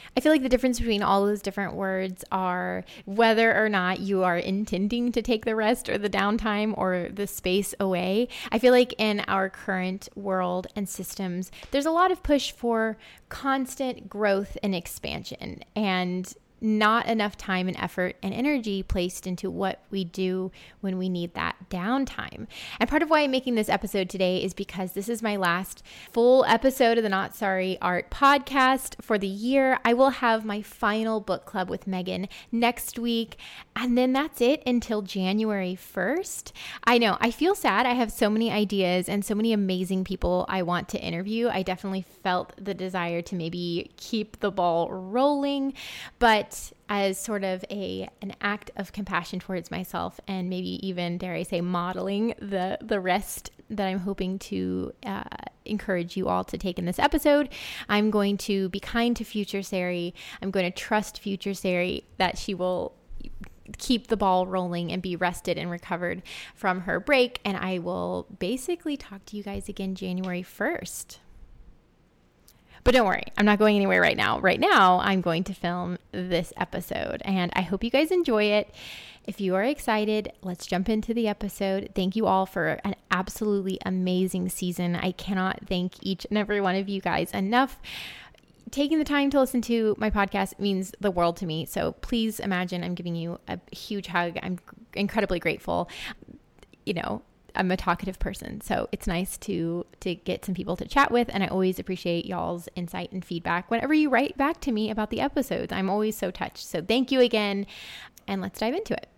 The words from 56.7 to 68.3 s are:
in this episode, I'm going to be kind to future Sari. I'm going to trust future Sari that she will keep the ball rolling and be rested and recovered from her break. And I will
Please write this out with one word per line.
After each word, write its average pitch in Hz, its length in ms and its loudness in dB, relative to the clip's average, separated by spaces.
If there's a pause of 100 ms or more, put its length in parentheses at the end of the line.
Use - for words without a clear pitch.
in 175 80 -2
this 180 120 -4
episode, 294 520 4 (400)
I'm 214 200 4
going 202 280 2
to 190 320 -2
be 190 100 -6
kind 233 360 0
to 226 80 -6
future 196 380 -4
Sari. 180 520 -4 (260)
I'm 196 100 -4
going 190 140 2
to 180 100 -2
trust - 440 -2
future 196 340 -6
Sari 180 520 -2 (120)
that - 220 0
she 202 160 -4
will 180 400 -2 (840)
keep - 300 0
the 220 100 0
ball 185 300 4
rolling 180 440 -2
and 180 120 -4
be 180 120 -4
rested 180 440 -2
and 170 120 -4
recovered 175 520 -4 (320)
from 185 280 -2
her 170 160 0
break. 247 460 2
And 196 140 -2
I 185 220 -2
will 180 460 -4 (120)